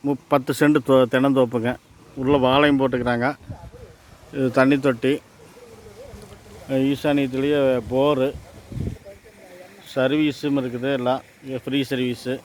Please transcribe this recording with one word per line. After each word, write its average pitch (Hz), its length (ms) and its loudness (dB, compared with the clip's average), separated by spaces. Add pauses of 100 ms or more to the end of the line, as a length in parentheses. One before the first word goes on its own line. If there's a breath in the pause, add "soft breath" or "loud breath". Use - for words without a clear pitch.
மு-, 143 120 0 (120)
பத்து 143 300 0
சென்ட் 151 280 4
தோ-, 131 260 6
தென்னந்தோப்புங்க. 127 580 2 (460)
உள்ள 139 200 2
வாழையும் 139 440 4
போட்டுக்கிறாங்க. 123 460 -2 (1040)
இது 135 180 -2
தண்ணி 135 280 4
தொட்டி. 135 420 0 (1500)
அஹ், 135 220 0
ஈசானியத்திலேயே 139 960 0
போரு. 135 460 0 (1600)
சர்வீஸும் 143 680 0
இருக்குது 127 320 -6
எல்லாம். 127 280 -2 (240)
இது 131 200 -10
ஃப்ரீ 139 260 -2
சர்வீஸு. 127 440 -4 (100)